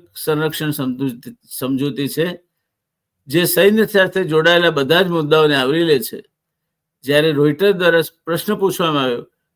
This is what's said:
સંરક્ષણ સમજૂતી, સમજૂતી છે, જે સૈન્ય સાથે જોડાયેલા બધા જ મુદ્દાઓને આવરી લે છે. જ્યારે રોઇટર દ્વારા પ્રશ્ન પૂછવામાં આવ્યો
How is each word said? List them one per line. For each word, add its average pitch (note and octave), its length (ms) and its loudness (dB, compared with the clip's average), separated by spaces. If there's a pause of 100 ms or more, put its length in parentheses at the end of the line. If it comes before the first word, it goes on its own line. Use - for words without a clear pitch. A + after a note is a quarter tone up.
(160)
સંરક્ષણ D#3 540 -4
સમજૂતી, B2+ 680 -6 (140)
સમજૂતી C#3 580 -4
છે, E3+ 300 -4 (880)
જે D#3+ 180 0
સૈન્ય G3+ 420 4
સાથે F#3+ 380 0
જોડાયેલા E3 460 2
બધા D#3 320 2
જ F#3+ 40 2
મુદ્દાઓને D#3 480 2
આવરી C#3 300 0
લે D3+ 140 2
છે. - 260 -10 (800)
જ્યારે D3+ 300 0
રોઇટર D3+ 400 2
દ્વારા E3+ 280 2 (240)
પ્રશ્ન F3 300 -4
પૂછવામાં E3+ 480 -2
આવ્યો A#2+ 240 -4 (300)